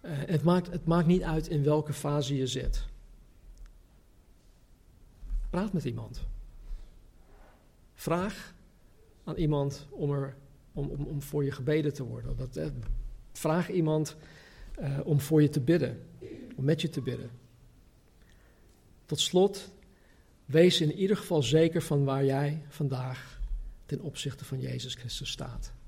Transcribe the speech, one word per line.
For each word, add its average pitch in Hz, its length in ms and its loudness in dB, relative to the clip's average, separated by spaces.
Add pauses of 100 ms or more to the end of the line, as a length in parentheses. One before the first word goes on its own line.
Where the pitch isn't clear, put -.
Eh, 170 160 -10
het 143 260 0
maakt, 175 280 4
het 175 160 -4
maakt 165 200 4
niet 175 160 6
uit 160 260 0
in 147 160 2
welke 151 280 4
fase 147 440 0
je 131 100 0
zit. - 400 -2 (2750)
Praat 196 220 0
met 165 120 -2
iemand. 113 420 -6 (1700)
Vraag 175 600 -4 (680)
aan - 120 -6
iemand 147 540 0
om, 170 220 -2
er, 139 240 -4 (360)
om, 139 160 -4
om, 139 160 -4
om 143 180 -6
voor 147 220 -2
je 135 60 0
gebeden 151 440 0
te 131 100 -8
worden. 117 320 -6
Dat, 131 200 -6
eh, 156 100 -4 (680)
vraag 165 380 0
iemand, 156 460 2 (580)
eh, 139 300 -4
om 147 160 4
voor 156 220 6
je 143 60 8
te 147 120 2
bidden, 123 460 2 (500)
om 135 80 -4
met 165 160 4
je 165 80 -2
te - 120 -4
bidden. 123 300 -6 (1800)
Tot - 140 -4
slot, 196 520 2 (720)
wees 170 360 6
in 151 120 4
ieder 190 240 2
geval 156 260 2
zeker 160 400 6
van 143 220 2
waar 135 200 2
jij 143 440 2
vandaag 127 720 -6 (460)
ten - 140 -4
opzichte - 440 -8
van 131 160 -6
Jezus 127 340 -6
Christus - 360 -8
staat. - 420 -8 (160)